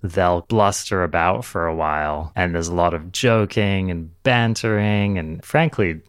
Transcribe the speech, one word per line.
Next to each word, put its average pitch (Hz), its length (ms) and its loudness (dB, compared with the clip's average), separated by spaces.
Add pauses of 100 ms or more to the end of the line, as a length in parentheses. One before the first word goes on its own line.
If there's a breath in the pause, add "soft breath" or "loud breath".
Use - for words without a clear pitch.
they'll 90 480 0
bluster 101 520 2
about 85 440 0
for 85 200 -4
a 82 80 -2
while. 76 640 -2
And 90 180 0
there's 85 140 -2
a 87 60 -4
lot 87 180 2
of 82 180 -8
joking 101 800 0
and 82 200 -6 (120)
bantering 107 960 2
and, 80 260 -6
frankly, 95 680 0